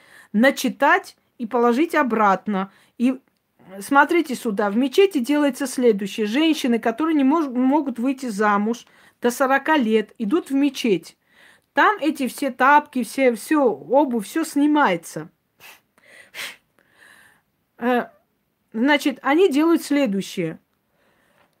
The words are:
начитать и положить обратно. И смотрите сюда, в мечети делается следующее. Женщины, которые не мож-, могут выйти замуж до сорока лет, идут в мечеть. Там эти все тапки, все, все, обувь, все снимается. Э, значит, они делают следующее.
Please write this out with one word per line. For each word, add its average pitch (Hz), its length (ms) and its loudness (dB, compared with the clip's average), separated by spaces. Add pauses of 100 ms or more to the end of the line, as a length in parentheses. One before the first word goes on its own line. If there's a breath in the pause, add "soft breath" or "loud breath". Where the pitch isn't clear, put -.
(320 soft breath)
начитать 269 840 0 (200)
и 247 100 -12
положить 240 480 0
обратно. 214 760 0 (260 soft breath)
И 254 240 -2 (600)
смотрите 277 560 2
сюда, 208 340 -4
в 202 60 -4
мечети 311 420 2
делается 285 480 -2
следующее. 220 600 0
Женщины, 269 520 0
которые 277 360 -2
не 277 100 2
мож-, 294 260 2
могут 262 480 0
выйти 262 320 -4
замуж 208 560 -2 (360 soft breath)
до 240 80 0
сорока 277 480 0
лет, 220 400 0
идут 240 320 -2
в 269 40 -4
мечеть. 269 640 -2 (580 soft breath)
Там 392 260 2
эти 285 280 -2
все 269 220 -6
тапки, 269 520 2
все, 247 320 0
все, 294 300 0
обувь, 233 600 0
все 320 180 -6
снимается. 277 840 -2 (2500 loud breath)
Э, 240 280 -2 (640)
значит, 285 500 0
они 320 280 4
делают 320 320 2
следующее. 196 760 -2 (1000)